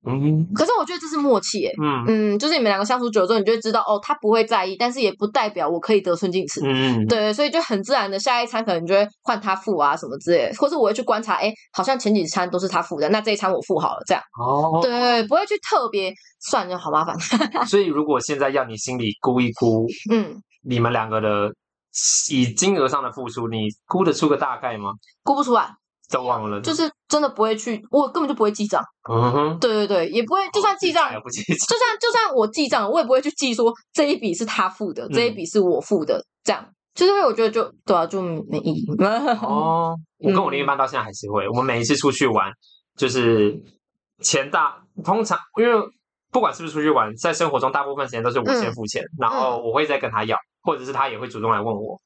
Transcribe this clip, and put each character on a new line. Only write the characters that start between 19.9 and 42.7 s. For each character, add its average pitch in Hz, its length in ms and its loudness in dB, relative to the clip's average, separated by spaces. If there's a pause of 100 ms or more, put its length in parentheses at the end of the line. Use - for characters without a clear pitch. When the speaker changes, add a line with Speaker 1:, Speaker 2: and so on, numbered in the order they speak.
Speaker 2:
嗯。 202 300 -2 (220)
Speaker 1:
你 127 160 -2
们 117 140 2
两 110 160 -2
个 110 100 0
的， 104 320 0 (800)
以 131 240 2
金 185 240 2
额 135 100 2
上 139 140 -2
的 123 100 -6
付 123 160 -10
出， 117 200 -6
你 110 200 -4 (200)
估 185 160 0
得 160 100 4
出 151 160 0
个 143 80 2
大 127 200 -4
概 117 200 -6
吗？ 101 140 -8 (320)
Speaker 2:
估 277 100 2
不 277 100 0
出 247 100 2
来。 220 140 2 (440)
Speaker 1:
都 127 120 -4
忘 117 280 -2
了。 101 80 -4
Speaker 2:
就 302 160 -4
是 311 160 -2 (160)
真 302 140 2
的 285 80 0
不 - 120 -4
会 220 140 2
去， 220 340 -6
我 277 220 4
根 339 100 -2
本 285 60 0
就 285 80 -2
不 226 80 0
会 208 80 2
记 208 160 -4
账。 156 160 0 (260)
Speaker 1:
嗯 120 220 2
哼。 151 280 0
Speaker 2:
对， 214 280 2
对， - 0 -
对， 180 220 2
也 226 140 0
不 226 120 -2
会， 392 60 4 (120)
就 415 80 2
算 392 160 2
记 359 140 0
账， 311 180 4
Speaker 1:
还 214 100 -8
不 - 100 -14
记 - 120 -8
账。 - 140 -2 (140)
Speaker 2:
就 480 80 2
算， 453 220 2
就 466 120 0
算 440 240 2
我 220 100 4
记 262 220 -2
账， 226 240 0
我 330 80 2
也 311 60 2
不 233 60 0
会 262 100 6
去 294 100 -2
记 254 220 -2
说 226 200 2 (200)
这 294 180 4
一 - 60 2
笔 202 160 -2
是 226 120 -4
他 196 240 0
付 196 240 -6
的， - 120 -8
Speaker 1:
嗯。 - 80 -12
Speaker 2:
这 226 120 2
一 226 60 0
笔 196 140 -8
是 214 140 0
我 180 200 4
付 175 260 0
的， - 160 0 (220)
这 214 100 0
样。 - 100 -6 (300)
就 359 120 4
是 392 80 6
因 403 40 4
为 381 80 4
我 233 80 4
觉 226 80 0
得 220 80 4
就， 220 140 0 (220)
对 190 100 4
啊， 170 100 4
就 190 160 -4
没 170 380 -6
意 170 120 -2
义。 156 140 -4 (560)
Speaker 1:
哦， 165 540 0 (120)
Speaker 2:
<laughs> - 120 -20
Speaker 1:
我 202 120 2
跟 190 120 4
我 143 80 -2
另 139 80 -2
一 143 40 0
半 139 140 0
到 135 80 2
现 131 140 -4
在 113 40 -4
还 110 100 -10
是 104 180 -12
会， 101 140 0
Speaker 2:
嗯。 113 120 -2
Speaker 1:
我 123 60 2
每 120 160 0
一 117 40 -2
次 127 120 2
出 139 160 2
去 131 160 2
玩， 101 240 2 (460)